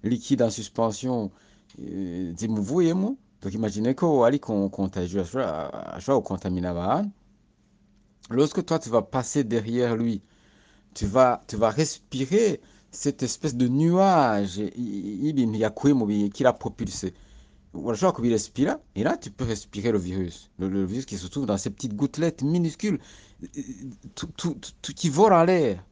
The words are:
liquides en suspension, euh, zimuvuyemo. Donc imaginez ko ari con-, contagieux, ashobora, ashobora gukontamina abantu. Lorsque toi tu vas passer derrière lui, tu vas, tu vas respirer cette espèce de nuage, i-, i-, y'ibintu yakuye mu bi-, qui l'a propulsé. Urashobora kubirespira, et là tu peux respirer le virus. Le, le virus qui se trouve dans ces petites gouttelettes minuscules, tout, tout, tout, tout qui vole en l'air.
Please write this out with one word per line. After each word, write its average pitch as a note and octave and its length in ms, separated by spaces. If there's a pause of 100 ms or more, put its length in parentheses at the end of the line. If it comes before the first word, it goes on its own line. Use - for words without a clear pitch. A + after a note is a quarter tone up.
liquides A#2 380
en A#2 80
suspension, A2+ 800 (480)
euh, F2 560
zimuvuyemo. D#3+ 840 (240)
Donc - 120
imaginez A#2 420
ko D3 280
ari C3+ 160
con-, G2+ 300
contagieux, F#2+ 520
ashobora, D#2 760
ashobora B2+ 260
gukontamina F2+ 480
abantu. A2 400 (1200)
Lorsque C#3+ 360
toi D#3+ 140
tu A#2 100
vas A2 120
passer C3 420
derrière A#2 540
lui, A2+ 240 (720)
tu - 120
vas, B2 400
tu A2+ 120
vas A2 120
respirer D3 920 (280)
cette - 320
espèce - 340
de B2 120
nuage, C#3 920
i-, G#2 180
i-, G2+ 480
y'ibintu B2+ 340
yakuye A2 340
mu A#2+ 120
bi-, G#2 240
qui A2+ 140
l'a B2 100
propulsé. - 600 (600)
Urashobora A#2 420
kubirespira, A#2+ 640 (160)
et G2 80
là E4+ 140
tu - 120
peux - 140
respirer A2 480
le G#2+ 60
virus. F2+ 640
Le, F#2+ 100
le G2 160
virus A2+ 200
qui G2+ 120
se F2 100
trouve C3+ 200
dans G2+ 100
ces - 120
petites G#2 280
gouttelettes D3 460
minuscules, E3+ 580 (1120)
tout, - 120 (100)
tout, E3+ 160
tout, - 180 (100)
tout - 120
qui F3 160
vole F#3+ 240
en E3 100
l'air. D3+ 480